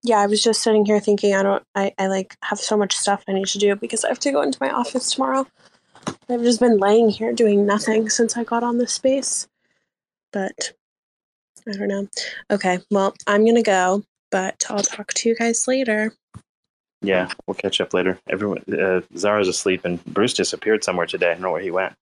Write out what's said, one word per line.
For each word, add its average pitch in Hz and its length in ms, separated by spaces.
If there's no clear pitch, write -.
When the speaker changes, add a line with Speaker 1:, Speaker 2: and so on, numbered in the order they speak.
Speaker 1:
Yeah, 233 160
I 202 80
was 208 160
just 220 200
sitting 214 220
here 208 140
thinking, 202 360
I 196 100
don't, 196 180
I, 196 200
I, 190 120
like, 190 340
have 208 160
so - 180
much 202 200
stuff 202 320
I 190 60
need 190 120
to - 120
do 202 180
because 226 280
I - 40
have 254 120
to 277 120
go 285 100
into 277 180
my 269 100
office - 420
tomorrow. 262 340
I've 247 140
just 233 160
been 233 200
laying 214 300
here 220 240
doing 208 340
nothing 214 420
since 226 280
I 240 60
got 233 220
on 240 140
this 240 140
space. - 540
But - 400
I 214 80
don't 202 120
know. 196 200
Okay, 185 300
well, 196 240
I'm 208 200
gonna 233 160
go, 190 400
but 190 400
I'll 208 120
talk - 300
to - 160
you 226 80
guys 233 320
later. 220 460
Speaker 2:
Yeah, 92 260
we'll 98 80
catch - 260
up 87 120
later. 92 260
Everyone, 98 420
uh, 92 300
Zara's 101 320
asleep 92 360
and 87 220
Bruce 110 280
disappeared - 500
somewhere 90 220
today. 87 240
I 82 40
don't 87 80
know 92 100
where 80 80
he 95 100
went. 92 320